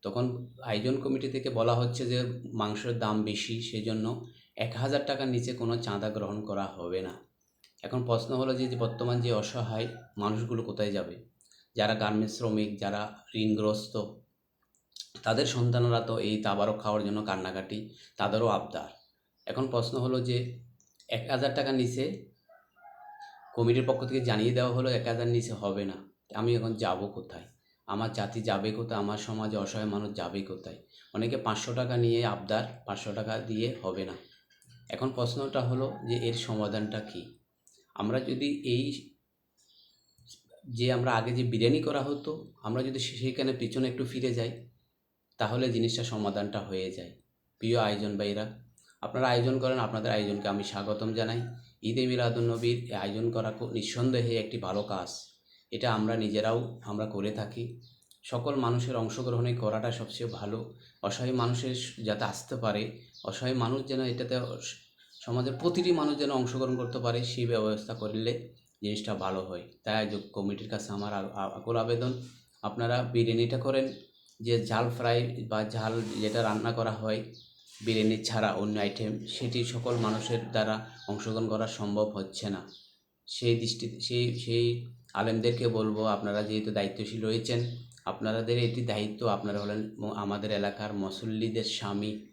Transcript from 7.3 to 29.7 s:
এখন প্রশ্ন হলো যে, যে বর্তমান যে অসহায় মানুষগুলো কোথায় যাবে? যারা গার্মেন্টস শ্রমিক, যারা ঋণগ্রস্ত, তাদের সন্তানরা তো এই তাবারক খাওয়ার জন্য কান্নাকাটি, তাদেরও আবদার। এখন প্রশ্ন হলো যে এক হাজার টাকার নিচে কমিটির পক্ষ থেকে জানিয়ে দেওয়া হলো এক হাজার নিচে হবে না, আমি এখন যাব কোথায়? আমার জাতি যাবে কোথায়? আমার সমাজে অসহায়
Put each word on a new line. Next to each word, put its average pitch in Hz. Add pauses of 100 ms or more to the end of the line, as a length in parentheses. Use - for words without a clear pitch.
এখন 127
প্রশ্ন 117
হলো 131
যে, 127
যে 123
বর্তমান 120
যে 120
অসহায় 110 (280)
মানুষগুলো 110
কোথায় 104
যাবে? 90 (600)
যারা 107
গার্মেন্টস 107
শ্রমিক, 107
যারা 104 (160)
ঋণগ্রস্ত, 107 (1080)
তাদের 113
সন্তানরা 120
তো 113
এই 104
তাবারক 104
খাওয়ার 107
জন্য 104
কান্নাকাটি, 95 (280)
তাদেরও 104
আবদার। 82 (580)
এখন 131
প্রশ্ন 120
হলো 127
যে 123 (500)
এক 117
হাজার 139
টাকার 135
নিচে 127 (1300)
কমিটির 120
পক্ষ 131
থেকে 127
জানিয়ে 113
দেওয়া 123
হলো 127
এক 120
হাজার 117
নিচে 120
হবে 101
না, 95 (400)
আমি 113
এখন 113
যাব 101
কোথায়? - (420)
আমার 104
জাতি 107
যাবে 104
কোথায়? 113
আমার 104
সমাজে 107
অসহায় 107